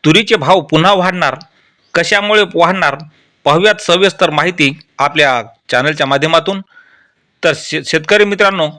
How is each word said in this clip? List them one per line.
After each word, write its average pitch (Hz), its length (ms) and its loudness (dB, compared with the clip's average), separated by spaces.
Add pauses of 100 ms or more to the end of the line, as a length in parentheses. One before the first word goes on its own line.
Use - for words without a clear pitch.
तुरीचे 208 300 2
भाव 175 260 2
पुन्हा 160 320 2
वाढणार, 180 420 -2 (580)
कशामुळे 208 500 0 (120)
वाढणार, 170 400 0 (480)
पाहूयात 180 380 2
सविस्तर 180 480 0
माहिती 151 500 -2 (200)
आपल्या 143 440 0 (260)
चॅनलच्या 147 360 -2
माध्यमातून. 160 560 0 (800)
तर 160 120 2
शे-, 151 300 -8
शेतकरी 202 400 2
मित्रांनो 196 540 0